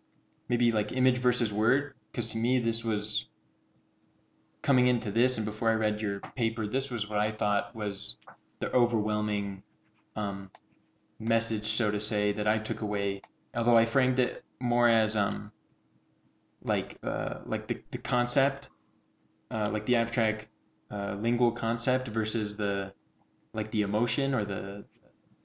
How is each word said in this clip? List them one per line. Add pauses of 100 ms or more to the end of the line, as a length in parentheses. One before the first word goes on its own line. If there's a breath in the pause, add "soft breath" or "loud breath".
(500)
maybe,
like,
image
versus
word, (200)
'cause
to
me
this
was, (1300)
coming
into
this
and
before
I
read
your (160)
paper,
this
was
what
I
thought
was (440)
the
overwhelming, (520)
um, (680)
message,
so
to
say,
that
I
took
away. (340)
Although
I
framed
it (200)
more
as,
um, (1120)
like,
uh,
like
the,
the
concept, (840)
uh,
like
the
abstract, (420)
uh,
lingual
concept
versus
the, (600)
like,
the
emotion
or
the, (600)